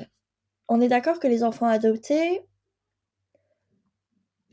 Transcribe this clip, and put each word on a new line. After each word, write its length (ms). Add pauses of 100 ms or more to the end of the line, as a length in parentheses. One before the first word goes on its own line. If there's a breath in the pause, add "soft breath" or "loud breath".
(680)
on 120
est 60
d'accord 320
que 80
les 160
enfants 240
adoptés 760 (2000)